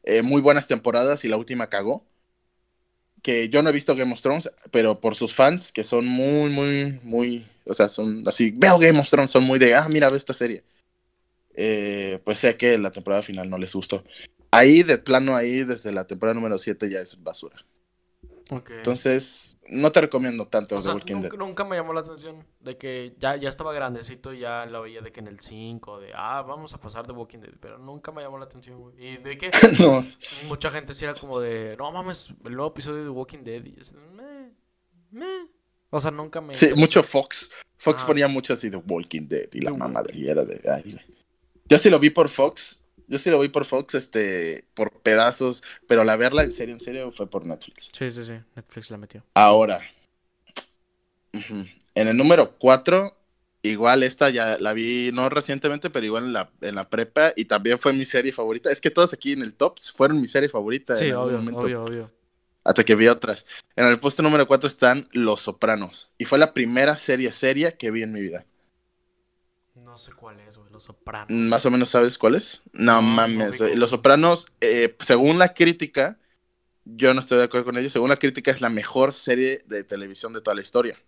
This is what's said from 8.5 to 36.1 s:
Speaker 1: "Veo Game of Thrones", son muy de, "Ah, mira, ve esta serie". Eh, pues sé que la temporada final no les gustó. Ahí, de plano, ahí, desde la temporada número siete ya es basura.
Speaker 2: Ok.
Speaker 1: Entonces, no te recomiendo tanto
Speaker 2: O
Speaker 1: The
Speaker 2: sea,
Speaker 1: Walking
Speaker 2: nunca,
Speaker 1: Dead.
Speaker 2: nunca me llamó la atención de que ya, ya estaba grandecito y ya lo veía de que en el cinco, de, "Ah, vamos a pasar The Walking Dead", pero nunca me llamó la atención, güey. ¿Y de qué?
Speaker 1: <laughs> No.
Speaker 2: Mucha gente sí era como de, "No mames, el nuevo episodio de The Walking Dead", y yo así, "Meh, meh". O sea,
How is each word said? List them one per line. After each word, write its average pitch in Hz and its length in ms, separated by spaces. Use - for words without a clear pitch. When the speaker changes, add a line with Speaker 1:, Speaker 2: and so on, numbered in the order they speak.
Speaker 1:
"Veo 170 240
Game 165 220
of 135 100
Thrones", 139 220
son 131 100
muy 131 160
de, 120 160
"Ah, 156 140
mira, 147 220
ve 139 80
esta 135 160
serie". 117 280
Eh, 101 680
pues 107 140
sé 117 180
que 120 220
la 98 140
temporada 101 320
final 92 260
no 92 80
les 92 160
gustó. 95 300
Ahí, 139 320
de 143 140
plano, 131 360
ahí, 123 300
desde 117 260
la 95 160
temporada 113 280
número 110 240
siete 104 320
ya 95 100
es 90 220
basura. - 340
Speaker 2:
Ok. 127 260
Speaker 1:
Entonces, 127 800
no 143 220
te 156 120
recomiendo 123 440
tanto 104 300
Speaker 2:
O - 20
Speaker 1:
The 95 60
Speaker 2:
sea, 95 80
Speaker 1:
Walking 98 220
Speaker 2:
nunca, 95 160
Speaker 1:
Dead. 202 80
Speaker 2:
nunca 196 260
me 190 120
llamó 160 180
la 160 80
atención 156 440
de 127 160
que 127 420
ya, 135 180
ya 139 120
estaba 151 240
grandecito 127 640
y 123 60
ya 117 260
lo 117 160
veía 113 180
de 113 120
que 117 80
en 104 80
el 101 120
cinco, 110 580
de, 98 160
"Ah, 127 320
vamos 147 280
a - 40
pasar 117 280
The 127 60
Walking 117 260
Dead", - 200
pero 110 200
nunca 143 340
me 156 100
llamó 135 160
la 135 60
atención, 123 340
güey. 123 160
¿Y - 20
de 139 220
qué? 180 120
Speaker 1:
<laughs> 180 400
No. 131 140
Speaker 2:
Mucha 151 240
gente 143 220
sí 151 140
era 147 80
como 135 260
de, 113 380
"No 143 120
mames, 180 380
el 120 100
nuevo 147 160
episodio 147 280
de 151 60
The 147 60
Walking 131 320
Dead", 120 220
y - 80
yo - 80
así, - 140
"Meh, 262 380
meh". 349 380
O 151 100
sea, 147 120